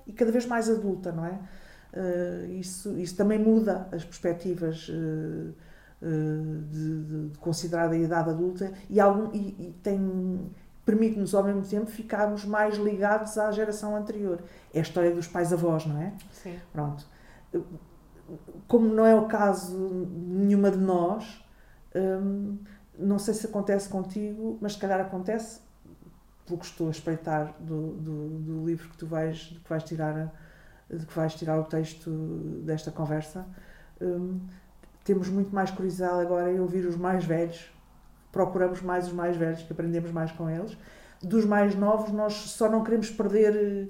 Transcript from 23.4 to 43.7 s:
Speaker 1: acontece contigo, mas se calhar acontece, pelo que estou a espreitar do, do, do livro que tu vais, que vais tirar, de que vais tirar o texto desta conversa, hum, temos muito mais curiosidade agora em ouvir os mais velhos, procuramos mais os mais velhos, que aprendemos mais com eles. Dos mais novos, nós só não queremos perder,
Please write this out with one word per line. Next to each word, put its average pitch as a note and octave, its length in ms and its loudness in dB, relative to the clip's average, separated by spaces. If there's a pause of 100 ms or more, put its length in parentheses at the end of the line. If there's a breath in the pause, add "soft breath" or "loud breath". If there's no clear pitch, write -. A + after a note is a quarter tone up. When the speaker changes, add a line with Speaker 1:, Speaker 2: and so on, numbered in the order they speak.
Speaker 1:
acontece G3+ 400 0
contigo, G#3 720 -4
mas G#3 120 -4
se - 60 -14
calhar G3 200 0
acontece, F#3+ 640 -4 (840)
pelo E3+ 140 -6
que - 60 -14
estou - 220 -4
a D#3+ 40 0
espreitar D#3 680 -2
do, D#3 340 -4
do, D#3 360 -6 (100)
do D#3+ 260 -4
livro E3 240 -2
que - 80 -20
tu E3 80 -12
vais, D#3+ 580 -4
que - 60 -10
vais D#3+ 140 -2
tirar, D#3 500 -4 (560 loud breath)
de D#3+ 160 -8
que - 80 -14
vais D#3+ 220 0
tirar D#3+ 240 0
o D#3 40 2
texto D#3+ 460 -4 (540)
desta D#3 280 -4
conversa, D#3 540 -4 (560 loud breath)
hum, F3+ 380 -2 (640 loud breath)
temos F#3 240 2
muito G3 260 0
mais F#3 160 2
curiosidade F3+ 500 0
agora F3+ 300 2
em F#3 80 2
ouvir F3+ 260 0
os E3+ 120 -2
mais F3+ 260 2
velhos, E3 480 -2 (600)
procuramos F3+ 500 0
mais F3+ 260 0
os F3 60 -6
mais F3 240 0
velhos, E3 260 0
que - 80 -10
aprendemos E3+ 400 -2
mais E3 220 -2
com E3 160 -4
eles. F3 280 -6 (460 loud breath)
Dos G#3+ 220 4
mais G3+ 300 6
novos, G#3 360 2
nós G#3+ 220 0
só - 360 0
não A3 140 4
queremos A3 260 2
perder, G#3 460 4 (340)